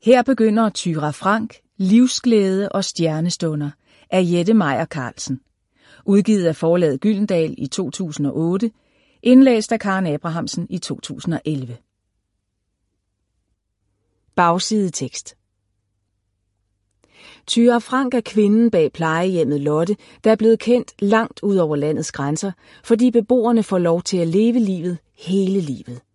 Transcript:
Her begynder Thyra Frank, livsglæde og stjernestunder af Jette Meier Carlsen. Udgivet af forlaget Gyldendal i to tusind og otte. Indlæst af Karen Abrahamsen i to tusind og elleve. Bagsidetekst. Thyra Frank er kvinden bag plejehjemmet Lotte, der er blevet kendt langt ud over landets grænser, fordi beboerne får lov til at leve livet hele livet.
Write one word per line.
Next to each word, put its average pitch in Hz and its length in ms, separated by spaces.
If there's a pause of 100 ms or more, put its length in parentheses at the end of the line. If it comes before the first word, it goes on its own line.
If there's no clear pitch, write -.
Her 247 140
begynder 220 520
Thyra 151 360
Frank, 220 440 (220)
livsglæde 202 920
og 196 160
stjernestunder 156 840 (400)
af 185 140
Jette 175 300
Meier 160 300
Carlsen. 131 560 (640)
Udgivet 202 420
af 156 100
forlaget 165 440
Gyldendal 196 580
i 147 80
to 165 240
tusind 151 360
og - 100
otte. 185 340 (520)
Indlæst 247 500
af 226 80
Karen 190 260
Abrahamsen 165 640
i 180 80
to - 220
tusind 160 340
og 151 100
elleve. 131 320 (2500)
Bagsidetekst. 180 1000 (2000)
Thyra 240 320
Frank 254 360
er 240 60
kvinden 214 500
bag 160 220
plejehjemmet 160 680
Lotte, 156 360 (280)
der 220 60
er 220 60
blevet 220 220
kendt - 400
langt 220 440
ud 196 140
over 156 200
landets 151 360
grænser, 151 400 (320)
fordi 233 260
beboerne 233 520
får 190 160
lov 170 240
til - 140
at 170 120
leve 220 300
livet 180 400 (200)
hele 190 420
livet. 127 400 (140)